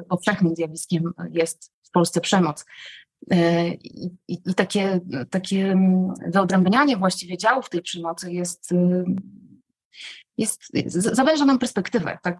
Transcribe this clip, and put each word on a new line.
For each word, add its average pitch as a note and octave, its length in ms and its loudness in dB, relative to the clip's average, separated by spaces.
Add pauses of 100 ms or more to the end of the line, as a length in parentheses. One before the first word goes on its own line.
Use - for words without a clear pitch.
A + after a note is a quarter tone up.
powszechnym F#3 480 0
zjawiskiem E3 560 -4 (180)
jest - 420 -4 (100)
w - 80 -20
Polsce E3+ 300 2
przemoc. E3+ 440 0 (680)
E, E3+ 380 4
i, - 380 -10 (220)
i, F#3 180 -6
i F3+ 80 -2
takie, F#3+ 460 0 (300)
takie, F#3+ 420 -2
mm, F#3 420 4 (120)
wyodrębnianie F#3+ 680 4
właściwie F3+ 420 -2
działów B3 320 0
tej F3 120 -4
przemocy E3+ 500 -8
jest, F3 400 -6
y, F3+ 320 4 (1300)
jest, - 240 -4 (240)
z-, G3 300 0
zawęża C#4+ 280 4
nam C4+ 140 6
perspektywę, G3+ 640 -2
tak, F3 180 -4